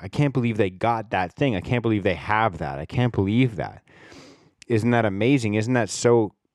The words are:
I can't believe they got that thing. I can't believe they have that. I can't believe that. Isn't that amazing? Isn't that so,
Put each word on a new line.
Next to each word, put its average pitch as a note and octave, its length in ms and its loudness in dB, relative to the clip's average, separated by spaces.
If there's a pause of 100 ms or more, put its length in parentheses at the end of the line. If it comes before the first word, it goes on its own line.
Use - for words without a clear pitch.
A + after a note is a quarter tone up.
I G2 60 -10
can't C#3+ 260 -2
believe A#2 220 0
they G2+ 140 2
got A2 400 -4
that F#2 220 -2
thing. C3+ 220 0
I F2+ 60 -2
can't A#2+ 220 -2
believe A2 200 0
they F#2 120 2
have G#2 440 0
that. C#2 220 -6
I D#2 60 -10
can't B2 280 -2
believe A2 420 0
that. G#1+ 260 -10 (840)
Isn't A#2 240 2
that A#2 140 4
amazing? A2 500 0
Isn't A2 200 0
that A2+ 140 0
so, A#2 460 2 (200)